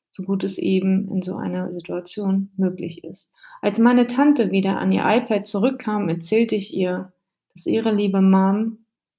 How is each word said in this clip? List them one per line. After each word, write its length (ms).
so 140
gut 180
es 160
eben 500
in 140
so 140
einer 360
Situation 840
möglich 480
ist. 280
Als 180
meine 300
Tante 420
wieder 280
an 120
ihr 160
iPad 400
zurückkam, 640
erzählte 480
ich 180
ihr, 380
dass 120
ihre 260
liebe 280
Mom 580